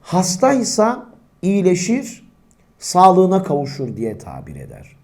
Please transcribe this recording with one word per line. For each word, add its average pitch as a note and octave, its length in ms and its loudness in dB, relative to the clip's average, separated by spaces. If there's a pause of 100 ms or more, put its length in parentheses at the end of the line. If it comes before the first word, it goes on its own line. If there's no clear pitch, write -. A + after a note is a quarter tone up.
hastaysa A3+ 1040 0 (360)
iyileşir, F#3+ 880 -2 (480)
sağlığına F#3 640 4
kavuşur C#3 540 -6
diye A2 220 -6
tabir C#2 380 -16
eder. - 480 -20